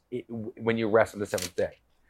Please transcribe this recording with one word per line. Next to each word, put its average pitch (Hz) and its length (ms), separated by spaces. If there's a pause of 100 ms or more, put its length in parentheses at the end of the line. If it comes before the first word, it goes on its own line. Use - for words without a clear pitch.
(120)
i-, 123 160
w-, 113 300
when 113 200
you 113 120
rest 107 240
on 104 60
the 101 60
seventh - 300
day. - 240 (300)